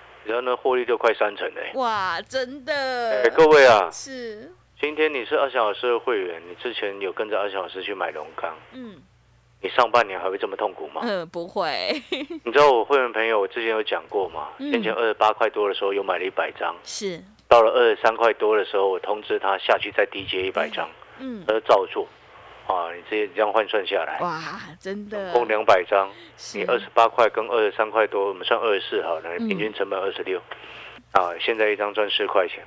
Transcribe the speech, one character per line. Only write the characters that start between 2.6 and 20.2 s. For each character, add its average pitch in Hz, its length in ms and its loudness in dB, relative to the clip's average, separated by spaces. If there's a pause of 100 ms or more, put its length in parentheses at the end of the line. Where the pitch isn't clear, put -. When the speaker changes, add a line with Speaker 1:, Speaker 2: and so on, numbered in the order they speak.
Speaker 2:
的！ 254 560 -2
Speaker 1:
哎， 117 80 4
各 160 160 6
位 151 180 10
啊， 107 280 10
Speaker 2:
是。 247 600 -14 (300)
Speaker 1:
今 151 140 -4
天 156 180 2
你 127 100 -4
是 143 120 -4
阿 139 120 2
翔 123 160 0
老 104 80 2
师 113 160 -4
的 117 120 2
会 113 200 -2
员， 85 300 -6
你 90 60 -16
之 120 180 -8
前 98 260 -6
有 95 140 -6
跟 107 160 -6
着 104 100 -2
阿 101 80 -2
翔 95 140 -6
老 87 80 -8
师 95 140 -10
去 101 100 -6
买 90 160 -4
龙 78 160 -10 (100)
钢， 82 160 -8 (220)
Speaker 2:
嗯。 240 220 -16 (680)
Speaker 1:
你 92 80 -6
上 120 220 4
半 117 160 4
年 95 120 -8
还 87 80 -4
会 95 80 -2
这 101 120 -6
么 95 80 -8
痛 101 180 -4
苦 78 140 -12
吗？ 73 160 -10
Speaker 2:
嗯， 185 260 -6
不 170 180 -10
会。 160 580 -4
<laughs> - 40 -20 (340)
Speaker 1:
你 117 80 -6
知 127 60 2
道 147 140 8
我 117 120 4
会 139 160 2
员 120 140 -2
朋 110 100 -2
友， 113 160 0
我 98 80 0
之 120 140 -6
前 113 80 -2
有 110 140 -2
讲 87 260 -4
过 95 200 -2
吗？ 80 180 -10 (100)
Speaker 2:
嗯。 285 140 -6
Speaker 1:
先 117 100 0
前 104 100 -4
二 117 140 -2
十 110 80 0
八 107 180 2
块 110 200 0
多 104 180 0
的 95 60 -2
时 - 80 -6
候 98 100 0
有 101 80 -2
买 95 160 -2
了 90 80 -4
一 95 60 -4
百 80 280 -4
张， 95 240 -6
Speaker 2:
是。 185 400 -10 (240)
Speaker 1:
到 117 140 8
了 110 80 6
二 120 220 6
十 101 100 -2
三 113 160 2
块 113 160 4
多 107 240 2
的 98 80 2
时 - 100 -8
候， 98 140 2
我 90 100 -2
通 107 220 -4
知 107 160 -4
他 98 220 0
下 107 180 2
去 101 180 -6
再 101 120 2
低 95 180 -10